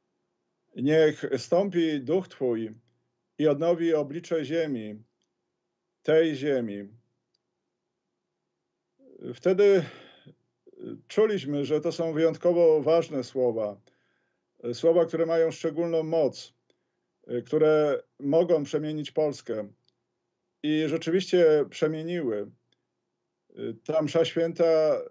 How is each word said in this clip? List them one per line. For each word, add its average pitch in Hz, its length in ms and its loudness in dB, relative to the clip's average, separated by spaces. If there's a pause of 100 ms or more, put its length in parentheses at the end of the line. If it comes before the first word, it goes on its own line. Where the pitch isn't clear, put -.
(760)
„Niech 151 500 2 (120)
stąpi 170 640 0
duch 170 260 -2
Twój 113 440 -4 (680)
i 151 100 2
odnowi 165 460 0
oblicze 151 520 -2
ziemi, 123 580 -6 (1000)
tej 160 320 2
ziemi”. 117 540 -4 (2500)
Wtedy 190 520 4 (1200)
czuliśmy, 147 580 0
że 151 160 -2
to 165 100 -4
są 165 220 -4
wyjątkowo 165 680 2
ważne 151 420 0
słowa, 110 580 -2 (920)
słowa, 165 320 2
które 165 200 -2
mają 165 260 2
szczególną 165 520 -4
moc, 156 500 -2 (920)
które 151 560 2 (180)
mogą 160 440 2
przemienić 151 480 -6
Polskę. 120 560 -4 (960)
I 156 240 0
rzeczywiście 165 840 2
przemieniły. 156 840 -4 (1300)
Ta 156 160 0
msza 160 240 2
święta 165 840 2